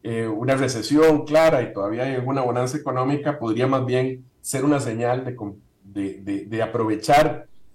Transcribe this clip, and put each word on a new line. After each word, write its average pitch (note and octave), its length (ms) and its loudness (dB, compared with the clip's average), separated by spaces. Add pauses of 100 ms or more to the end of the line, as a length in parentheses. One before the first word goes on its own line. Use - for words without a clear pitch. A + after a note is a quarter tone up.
eh, A2+ 240 -4
una B2 300 0
recesión C#3+ 680 4
clara D3+ 360 4
y A2 100 -4
todavía G#2+ 320 -4
hay C3+ 120 -4
alguna C3 260 -2
bonanza B2+ 340 -2
económica, C#3 640 -2
podría A2+ 260 0
más C3 200 0
bien C3 400 -2 (160)
ser C3+ 240 -4
una D3 160 2
señal A#2+ 420 -2
de B2 140 -8
com-, G2+ 180 -10 (300)
de, G2 340 -8
de, G2 280 -6
de A2 140 -4
aprovechar, - 840 2 (280)